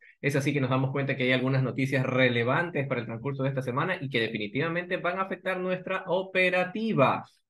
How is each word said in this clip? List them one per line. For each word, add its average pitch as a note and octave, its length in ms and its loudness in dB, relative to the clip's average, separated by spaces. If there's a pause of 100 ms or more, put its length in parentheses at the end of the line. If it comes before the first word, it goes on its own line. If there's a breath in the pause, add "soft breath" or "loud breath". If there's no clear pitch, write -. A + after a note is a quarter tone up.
(220 soft breath)
Es C#3+ 140 0
así C#3 180 2
que C#3+ 80 0
nos B2 80 0
damos C3 220 2
cuenta C3+ 260 -2
que C3 60 -2
hay B2+ 80 2
algunas C3 320 2
noticias C3 420 0
relevantes C3 840 2
para A#2+ 140 -2
el A2 60 -8
transcurso C3 340 -6
de C3+ 80 2
esta C3+ 140 -2
semana D3+ 360 -2
y C#3 80 -8
que C3 120 0
definitivamente C3+ 760 -2
van F3 200 -2
a F#3+ 60 -2
afectar F#3 360 -4
nuestra F#3 460 -4
operativa. F3+ 1160 2 (260)